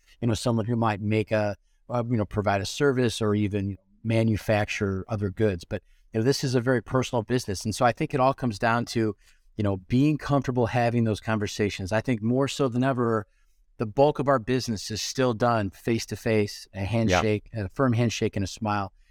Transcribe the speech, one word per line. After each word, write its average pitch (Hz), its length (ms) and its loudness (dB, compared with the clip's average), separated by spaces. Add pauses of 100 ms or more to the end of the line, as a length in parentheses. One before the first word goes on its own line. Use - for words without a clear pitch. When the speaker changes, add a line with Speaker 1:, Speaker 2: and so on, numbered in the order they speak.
(220)
Speaker 1:
you 120 60 0
know, 117 40 2
someone 113 320 0
who 117 120 -2
might 110 260 0
make 107 300 0
a, 104 220 0 (360)
uh, 120 180 -2
you 123 80 0
know, 107 80 0
provide 101 380 0
a - 40 -4
service 127 540 0
or 107 140 2
even 101 420 0 (280)
manufacture 107 1040 0
other 104 200 -2
goods. 95 360 0
But, - 180 -8 (300)
you 110 80 0
know, 113 40 0
this 139 180 2
is 127 120 0
a 131 80 4
very 123 200 2
personal 123 400 -2
business. 113 440 -4
And 110 80 -2
so 131 100 0
I 120 80 4
think - 220 -4
it 135 60 0
all 131 120 4
comes 117 260 -4
down 117 280 0
to, 110 280 -2 (440)
you 110 40 -2
know, 98 140 0
being 135 400 2
comfortable 127 480 0
having 120 400 0
those 107 160 0
conversations. 104 720 -2
I 110 80 2
think 113 220 -2
more 127 260 0
so 139 200 -2
than 120 140 0
ever, 117 440 0 (500)
the - 80 -4
bulk 139 340 2
of 135 80 -2
our 135 120 4
business 117 520 -2
is - 120 -6
still 127 320 0
done 113 340 2
face-to-face, 107 1040 -2
a 98 60 -12
Speaker 2:
Yeah. 98 80 -4
Speaker 1:
handshake, 107 680 2
a 104 160 -6
firm 131 240 2
handshake 113 420 0
and 101 100 -2
a 92 40 -4
smile. 104 460 -4 (160)